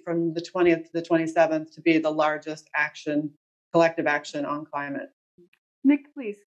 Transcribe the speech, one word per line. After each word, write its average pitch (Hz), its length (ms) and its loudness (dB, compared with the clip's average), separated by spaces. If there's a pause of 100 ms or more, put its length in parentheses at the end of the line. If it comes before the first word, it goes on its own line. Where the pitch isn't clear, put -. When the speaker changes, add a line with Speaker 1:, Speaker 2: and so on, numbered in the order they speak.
Speaker 1:
from 170 280 -2
the 165 80 -4
twentieth 170 440 2
to - 80 -20
the 165 80 -2
twenty-seventh 160 720 0
to - 80 -20
be 165 160 4
the 156 140 2
largest 156 680 -2
action, 151 540 -4 (420)
collective 165 340 2
action 147 380 -2
on 147 200 -6
climate. 143 440 -8 (760)
Speaker 2:
Nick, 285 300 2
please, 214 240 -10 (160)